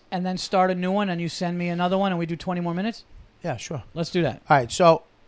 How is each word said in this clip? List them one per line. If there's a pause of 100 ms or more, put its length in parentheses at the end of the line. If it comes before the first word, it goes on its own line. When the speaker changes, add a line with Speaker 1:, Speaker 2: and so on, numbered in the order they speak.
(120)
Speaker 1:
and
then
start
a
new
one
and
you
send
me
another
one
and
we
do
twenty
more
minutes? (400)
Speaker 2:
Yeah,
sure. (100)
Speaker 1:
Let's
do
that.
Speaker 2:
All
right,
so,
all (240)